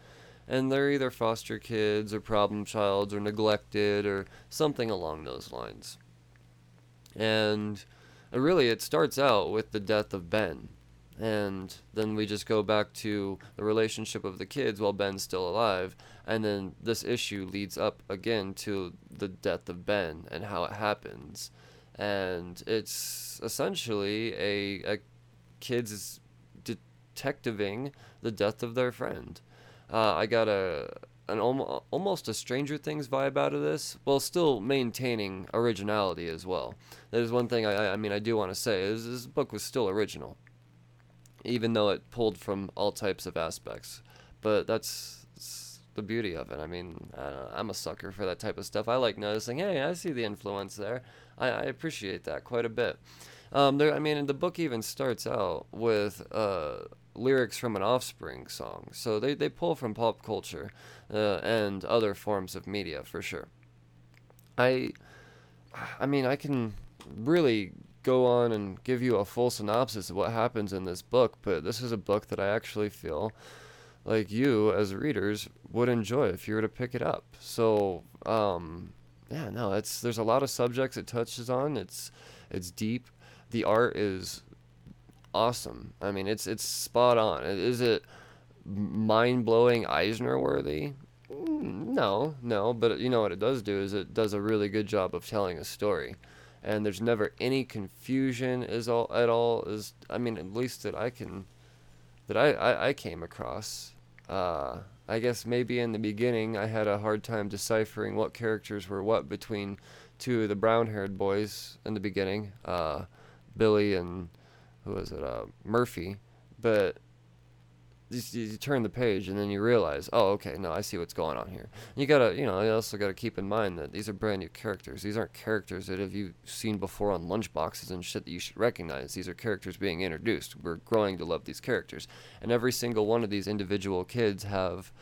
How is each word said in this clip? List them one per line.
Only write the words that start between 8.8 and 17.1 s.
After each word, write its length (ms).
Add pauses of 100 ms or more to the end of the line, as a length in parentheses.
starts 360
out 340
with 200
the 80
death 340
of 160
Ben. 400 (500)
And 560 (180)
then 220
we 100
just 200
go 160
back 320
to 460 (160)
the 80
relationship 600
of 140
the 80
kids 340
while 140
Ben's 300
still 260
alive. 460 (300)
And 200
then 360
this 220
issue 480